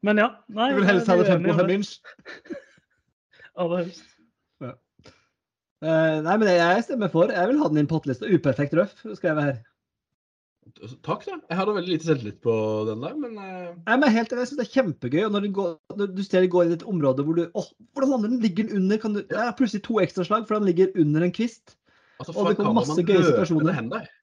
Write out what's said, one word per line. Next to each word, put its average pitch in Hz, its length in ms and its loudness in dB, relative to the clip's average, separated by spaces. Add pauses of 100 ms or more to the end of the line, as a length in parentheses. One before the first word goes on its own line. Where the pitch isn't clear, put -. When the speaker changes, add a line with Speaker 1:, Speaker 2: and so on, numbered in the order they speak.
Speaker 1:
men 208 180 2
ja, 240 80 2 (180)
nei, 220 240 -2
Speaker 2:
Du - 80 0
vil 196 80 4
helst 196 240 2
ha 180 60 6
Speaker 1:
vi - 80 4
Speaker 2:
det 180 80 4
Speaker 1:
er - 20 6
enige 170 160 0
om 160 60 2
Speaker 2:
fem - 0 -
komma - 20 2
fem 180 80 4
Speaker 1:
det. 185 80 2
Speaker 2:
inch. - 840 -10 (1000)
Speaker 1:
Aller 175 240 -2
helst. 180 200 -12 (600)
Speaker 2:
Ja. 123 60 -10 (1120)
Eh, 160 420 2
nei, 175 160 2
men 220 80 4
jeg, 175 140 4
jeg 185 240 4
stemmer 220 260 -4
for. 196 220 2
Jeg 190 160 0
vil 294 100 2
ha - 80 2
den 151 140 2
inn 143 100 0
på 160 80 0
hotlista. 131 320 -6
Uperfekt 143 480 0
røff, 196 140 0 (240)
skrev 156 240 -2
jeg 143 80 0
her. 127 80 -4 (1500)
Speaker 3:
Takk - 240 -6
da. 392 80 -10 (140)
Jeg 165 100 -4
hadde 208 160 0
veldig 180 160 -4
lite 160 160 -4
selvtillit 127 340 -2
på 117 120 0 (340)
den 110 160 -6
der, 226 160 -10
men, 240 180 -10
eh 185 360 -14 (120)
Speaker 2:
Nei, 226 140 2
men 285 160 4
helt 226 160 -2
enig, 247 140 -4
jeg - 40 -12
synes 294 120 -8
det 214 40 -4
er - 120 -10
kjempegøy, 156 480 -2
og 208 100 -2
når 202 100 -2
den 196 80 -4
går, 190 200 -4 (260)
når 190 160 -4
du 196 80 -6
ser 185 180 2
det 185 140 4
går 175 160 4
i - 20 0
et 170 140 -6
område 143 360 0
hvor 165 140 0
du, 170 140 0
«Åh, - 160 -6 (260)
hvordan 269 220 0
lander 220 160 -2
den? 254 100 -2
Ligger 214 240 0
den 208 140 -4
under? 190 180 2
Kan 214 160 -4
du», 208 140 -4
ja, 220 240 -2
plutselig 214 320 -2
to 220 160 -2
ekstra 185 260 0
slag, 208 220 -2
for 214 100 -2
den 214 80 0
ligger 185 300 2
under 151 320 2
en 175 80 0
kvist. - 400 -6 (440)
Speaker 3:
Altså, - 120 -14
Speaker 2:
Og 202 160 -2
det 208 80 2
Speaker 3:
faen, - 0 -
Speaker 2:
kommer 208 160 -2
Speaker 3:
kan 226 80 2
Speaker 2:
masse 156 160 -2
Speaker 3:
man 170 100 2
Speaker 2:
gøye 190 140 4
Speaker 3:
løpe 165 160 6
Speaker 2:
situasjoner. 160 340 2
Speaker 3:
med - 80 -2
henne 117 140 -8
der? 196 160 -8 (160)